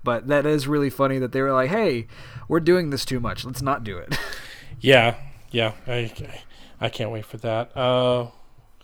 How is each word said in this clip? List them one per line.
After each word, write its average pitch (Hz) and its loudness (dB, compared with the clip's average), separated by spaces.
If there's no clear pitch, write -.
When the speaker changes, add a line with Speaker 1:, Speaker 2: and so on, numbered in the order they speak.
Speaker 1:
But 120 -2
that 143 4
is 147 2
really 143 2
funny 135 2
that 127 -2
they 135 0
were 135 2
like, 131 4
"Hey, 170 0
we're 165 2
doing 170 4
this 135 -2
too 127 -2
much. 107 -4
Let's 127 -8
not 135 -2
do 98 -6
it." - -6
<laughs> - -8
Speaker 2:
Yeah, 120 8
yeah. 113 0
I, 123 -4
I, - -6
I 117 0
can't 113 -6
wait 107 -8
for - -16
that. 113 -4
Uh, 123 2